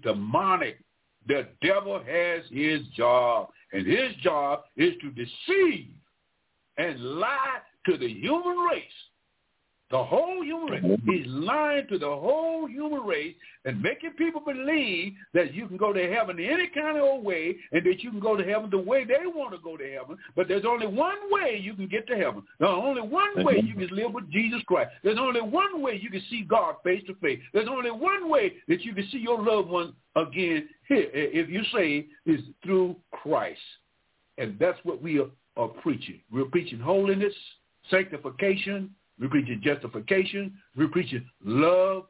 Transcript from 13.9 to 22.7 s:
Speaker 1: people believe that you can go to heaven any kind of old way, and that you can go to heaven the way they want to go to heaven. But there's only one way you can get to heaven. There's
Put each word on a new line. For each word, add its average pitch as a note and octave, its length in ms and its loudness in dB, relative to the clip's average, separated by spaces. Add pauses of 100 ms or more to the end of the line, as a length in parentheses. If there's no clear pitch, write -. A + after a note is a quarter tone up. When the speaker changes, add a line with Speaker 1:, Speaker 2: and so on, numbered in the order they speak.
Speaker 1:
people E4 200 0
believe C4 720 -2 (200)
that D#3 220 2
you A3 120 -8
can F3+ 100 -10
go G#3 140 2
to F3+ 220 0
heaven A3 260 -2
any D#4 280 0
kind D4+ 280 -4
of D4 80 2
old C4+ 220 2
way, F3 300 -2 (160)
and E3+ 160 2
that F#3 160 2
you A#3+ 80 -10
can G#3+ 80 -8
go G#3+ 180 2
to G3 60 0
heaven G#3 260 -2
the G3 80 2
way A3+ 260 2
they C4 220 0
want D4+ 260 -6
to F3+ 60 -12
go D#3+ 200 -14
to C#3 140 -10
heaven. C3+ 240 -12 (200)
But F#3 120 0
there's G3 160 0
only A#3 220 0
one D4 320 0 (140)
way D#4 280 0
you G3+ 140 -8
can F#3+ 140 -8
get G#3+ 180 -4
to B3 100 -4
heaven. B2 280 -2 (160)
There's F#3 120 4